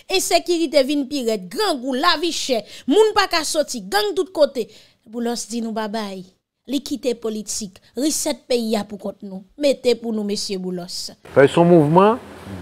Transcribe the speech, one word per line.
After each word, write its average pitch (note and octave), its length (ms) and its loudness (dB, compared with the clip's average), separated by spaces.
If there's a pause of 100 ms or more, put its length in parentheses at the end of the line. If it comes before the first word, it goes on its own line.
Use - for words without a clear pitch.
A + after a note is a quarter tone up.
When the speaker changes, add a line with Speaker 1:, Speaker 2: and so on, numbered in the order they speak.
(120)
Speaker 1:
insécurité E4+ 720 2
vin C#4+ 240 -2
pirate, A3 400 -2
grand F4 320 0
goût, C4 140 -4
la D#4+ 260 2
vie E4+ 120 -2
chère, A#3 300 -2 (240)
moun G#4 300 4
pa G4+ 160 4
ka D#4+ 120 0
soti, C#4+ 360 -2
gang G4 340 0
tout F#4 160 -2
côté. C#4 380 0 (380)
Boulos A#3 420 -6
di A#3 160 -4
nou A3+ 80 -6
bye G#3+ 160 -4
bye. G3+ 320 -8 (480)
Li C4+ 160 -2
kite A#3+ 340 -4
politique, G#3+ 640 -8 (160)
reset D4 500 -2
pays A3+ 300 0
a G#3 80 -2
pour G#3 140 -12
compte G3 240 -10
nous. F#3+ 200 -12 (160)
Mettez B3+ 380 2
pour A#3 160 -6
nous, G#3+ 100 -2
monsieur G3+ 360 -4
Boulos. F3+ 520 -8 (240)
Speaker 2:
Fait C#3 140 8
son E3+ 160 4
mouvement F3 540 6 (440)